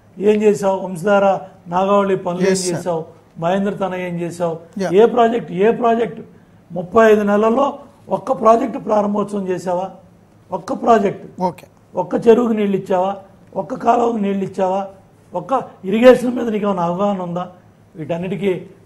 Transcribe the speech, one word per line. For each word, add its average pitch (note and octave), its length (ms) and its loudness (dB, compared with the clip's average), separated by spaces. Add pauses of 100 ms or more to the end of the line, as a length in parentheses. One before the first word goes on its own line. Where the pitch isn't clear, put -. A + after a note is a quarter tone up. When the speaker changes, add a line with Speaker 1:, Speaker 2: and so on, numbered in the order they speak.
(180)
Speaker 1:
ఏం G#3 240 2
చేసావు? F#3+ 380 2
వంశధార F#3+ 600 0 (280)
నాగావళి G3 480 2
పనులు F3+ 260 -4
ఏం F#3+ 60 2
Speaker 2:
ఎస్, F#3 220 0
సార్. E3+ 100 -4
Speaker 1:
చేసావు? E3 260 -4 (340)
మహేంద్ర G3 320 0
తన F#3 240 -6
ఏం F3+ 240 -6
చేసావు? E3+ 380 -4 (220)
Speaker 2:
యా. F#3 140 -2
Speaker 1:
ఏ G#3 120 8
ప్రాజెక్ట్, A#3 460 2
ఏ F#3+ 200 2
ప్రాజెక్ట్? A3+ 500 -2 (500)
ముప్పై G3+ 400 4
ఐదు G#3+ 100 4
నెలల్లో A3+ 580 0 (300)
ఒక్క F#3+ 220 -4
ప్రాజెక్ట్ A#3 540 2
ప్రారంభోత్సవం G#3 640 -2
చేసావా? F3+ 420 -4 (640)
ఒక్క F#3 220 -6
ప్రాజెక్ట్, G#3+ 680 0
Speaker 2:
ఓకే. F3+ 260 -6 (280)
Speaker 1:
ఒక్క G#3+ 320 -4
చెరువుకి A3+ 260 6
నీళ్ళు G3+ 240 0
ఇచ్చావా? F#3+ 380 -2 (400)
ఒక్క F#3+ 180 -8
కాలువకు A#3 440 0
నీళ్ళు G3 260 -2
ఇచ్చావా? F#3+ 440 -4 (460)
ఒక్క G#3 300 -4 (220)
ఇరిగేషన్ A#3+ 500 4
మీద A#3+ 140 -4
నీకు G#3 160 -2
ఏమైనా F#3 180 -2
అవగాహన F#3 380 -2
ఉందా? F3 300 -6 (440)
వీటన్నిటికీ F3 720 -4 (200)